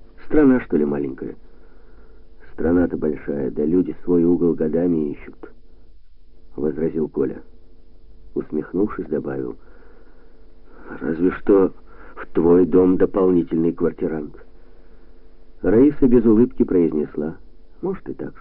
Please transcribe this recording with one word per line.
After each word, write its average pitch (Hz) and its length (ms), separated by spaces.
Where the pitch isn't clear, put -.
Страна, 139 340
что - 180
ли, 76 80
маленькая?" 71 500
"Страна-то 85 420
большая, 73 560
да 73 140
люди 85 380
свой 87 200
угол 85 300
годами 80 580
ищут", - 240
возразил 78 540
Коля. - 320
Усмехнувшись, 87 760
добавил: 67 480
"Разве 82 300
что 98 420
в - 180
твой 87 320
дом 92 320
дополнительный 87 760
квартирант". 78 600
Раиса 131 460
без 120 180
улыбки 117 380
произнесла: 78 760
"Может, 185 280
и - 40
так - 280